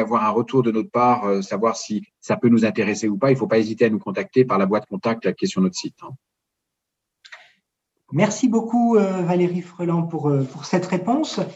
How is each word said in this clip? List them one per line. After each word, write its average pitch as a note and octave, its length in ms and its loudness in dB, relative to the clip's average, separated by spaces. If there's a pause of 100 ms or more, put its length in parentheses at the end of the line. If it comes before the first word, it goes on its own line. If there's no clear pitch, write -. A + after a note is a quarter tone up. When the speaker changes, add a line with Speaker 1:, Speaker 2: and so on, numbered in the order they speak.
Speaker 1:
avoir A2 180 0
un A2 60 2
retour A#2 320 0
de A#2 80 2
notre G#2+ 200 -2
part, B2 340 2
euh, G2 180 0
savoir G#2+ 340 -2
si G#2 300 -8 (140)
ça - 160 -2
peut B2 120 2
nous A#2 160 6
intéresser G#2 440 0
ou G#2 100 -2
pas, C3+ 140 2
il C3 40 4
faut A2 120 -4
pas A2 100 4
hésiter A2 280 0
à A2+ 40 4
nous G#2+ 80 -2
contacter G2 460 0
par G2+ 140 0
la G2 80 2
boîte G#2 200 0
contact - 380 -4
là, - 80 0
qui - 140 -4
est - 20 0
sur F#2+ 140 0
notre F2+ 140 0
site, - 260 -10
hein. - 120 -16 (2000)
Speaker 2:
Merci G#3 360 0
beaucoup, A#3 480 2
euh, F#3+ 260 2
Valérie F3 400 0
Freland, E3+ 420 -2
pour, D3+ 240 -4
euh, C#3 160 2
pour - 200 -14
cette F3+ 220 -2
réponse. A#3 540 -2 (160)